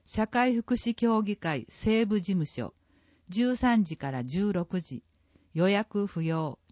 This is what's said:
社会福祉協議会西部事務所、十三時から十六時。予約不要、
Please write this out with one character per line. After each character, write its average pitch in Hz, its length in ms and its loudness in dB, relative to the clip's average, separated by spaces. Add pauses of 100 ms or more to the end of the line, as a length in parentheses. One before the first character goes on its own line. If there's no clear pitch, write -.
社 220 200 -2
会 247 300 2
福 233 200 -2
祉 233 180 -2
協 226 280 2
議 202 140 -2
会 147 320 -4
西 220 380 0
部 202 160 0
事 196 100 -2
務 165 140 0
所、 - 260 -8 (560)
十 240 260 0
三 233 300 4
時 160 120 -8
か 139 140 -8
ら 127 140 -4
十 185 280 0
六 180 280 -2
時。 - 240 -12 (500)
予 170 140 4
約 202 380 0
不 165 180 -4
要、 160 340 -2 (140)